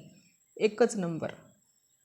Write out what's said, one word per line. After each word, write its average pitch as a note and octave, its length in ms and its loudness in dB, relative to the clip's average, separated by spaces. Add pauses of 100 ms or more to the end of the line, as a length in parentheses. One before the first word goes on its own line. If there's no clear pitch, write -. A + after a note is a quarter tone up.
(560)
एकच A3+ 400 2
नंबर." E3+ 340 -2 (760)